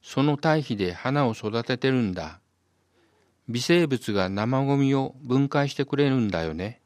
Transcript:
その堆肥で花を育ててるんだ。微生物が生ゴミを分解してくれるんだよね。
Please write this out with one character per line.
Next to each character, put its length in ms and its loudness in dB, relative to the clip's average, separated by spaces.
そ 200 -2
の 140 2
堆 260 2
肥 140 -4
で 160 0
花 340 0
を 60 0
育 320 -4
て 140 -2
て 120 2
る 60 2
ん 160 0
だ。 280 -10
微 120 -4
生 260 4
物 260 -2
が 160 2
生 360 0
ゴ 120 2
ミ 180 4
を 280 -2
分 260 2
解 200 0
し 60 -8
て 100 -2
く 120 -4
れ 140 4
る 60 2
ん 120 2
だ 160 -2
よ 100 -4
ね。 320 -8